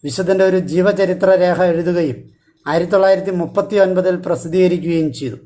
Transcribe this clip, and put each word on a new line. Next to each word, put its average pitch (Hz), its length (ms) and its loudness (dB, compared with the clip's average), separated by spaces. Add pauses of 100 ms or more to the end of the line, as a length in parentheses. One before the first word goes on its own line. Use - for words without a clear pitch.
വിശുദ്ധൻ്റെ 190 420 0
ഒരു 185 200 2
ജീവചരിത്ര 180 720 0
രേഖ 180 280 2
എഴുതുകയും 170 560 -2 (460)
ആയിരത്തി 175 260 -2
തൊള്ളായിരത്തി 190 400 2
മുപ്പത്തി 202 440 -4
ഒൻപതിൽ 185 400 2
പ്രസിദ്ധീകരിക്കുകയും 170 960 0
ചെയ്തു. 127 340 -8